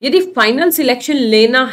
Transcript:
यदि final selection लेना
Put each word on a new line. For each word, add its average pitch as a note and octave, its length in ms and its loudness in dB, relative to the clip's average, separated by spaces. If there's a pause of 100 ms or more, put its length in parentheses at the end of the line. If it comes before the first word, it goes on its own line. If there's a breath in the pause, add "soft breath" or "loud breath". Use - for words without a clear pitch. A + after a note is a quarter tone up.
यदि E4+ 180 2
final C4+ 500 0
selection C#4 440 -2
लेना A#3 580 2